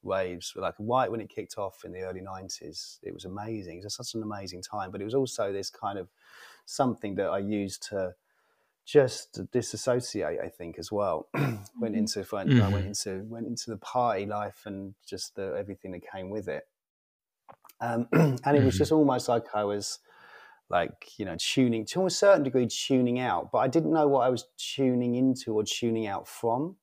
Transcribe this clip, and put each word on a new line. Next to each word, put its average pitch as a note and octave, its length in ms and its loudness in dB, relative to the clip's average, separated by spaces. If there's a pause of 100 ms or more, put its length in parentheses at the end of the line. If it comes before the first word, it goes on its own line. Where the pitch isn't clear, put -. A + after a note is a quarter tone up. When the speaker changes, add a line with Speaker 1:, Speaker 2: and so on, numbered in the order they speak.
Speaker 1:
raves, F#2 520 -4
like, F#2 220 -4
right A#2 320 0
when A2+ 100 -4
it G2+ 100 -10
kicked - 280 -10
off G2 260 -8
in G2 80 -12
the F#2 100 -8
early F#2 200 -8
nineties. F#2+ 800 -12
It - 120 -10
was E2+ 120 -16
amazing. G2 540 -8
It G2 40 -16
was G#2 120 -8
such - 180 -10
an A2 80 -4
amazing G2 400 -8
time, G2 300 -8
but G#2 80 -8
it G2 40 -6
was A2+ 100 -6
also A#2+ 380 0
this G2 180 -6
kind G2+ 280 -8
of F2+ 120 -10 (560)
something A2 500 -2
that F#2+ 140 0
I F#2+ 80 0
used G2+ 520 -4
to F#2+ 240 -4 (720)
just - 540 4 (120)
disassociate, A#2 880 -2
I F2+ 80 -6
think, E2+ 300 -12
as E2 140 -10
well. G2 420 -2
<clears throat> B2 460 -4
Went A2+ 140 -2
Speaker 2:
Mm-hmm. - 20 0
Speaker 1:
into, G#2+ 360 -2
went, A2 280 4
I G2 80 4
went G2 180 0
Speaker 3:
Mm-hmm. - 20 -6
Speaker 1:
into, G2 400 -6
went A#2 200 -10
into A#2 220 -8
the G#2 80 -8
party A2+ 480 0
life G#2 400 -6
and G2 280 -10 (120)
just - 300 -10
the, F#2+ 220 -6
everything G2 340 -8
that F2 100 -12 (100)
came F#2+ 180 -10
with G2 180 -6
it. D2+ 160 -6 (1160)
Um, A#2 300 -2
<clears throat> - 20 2
and C#3+ 440 4
it C#3 80 8
was B2+ 120 4
Speaker 3:
Mm-hmm. - 20 0
Speaker 1:
just D3 140 4
almost C#3 360 4
like A#2 260 0
I G#2 100 0
was, G2+ 360 -4 (680)
like, - 480 -2
you G#2 60 -4
know, E2+ 140 -6
tuning, A#2 480 2
to F#3+ 200 0
a F3 40 2
certain F#3+ 340 8
degree, B2+ 220 4
tuning B2 540 2
out, G2+ 320 0
but A#2+ 60 4
I C3 100 4
didn't D#3 240 4
know D#3 160 6
what C#3 180 6
I B2+ 40 6
was A#2+ 160 -2 (100)
tuning B2 600 2
into B2+ 380 2
or G#2+ 100 4
tuning A2+ 420 0
out G2 220 -4
from. C3+ 540 -2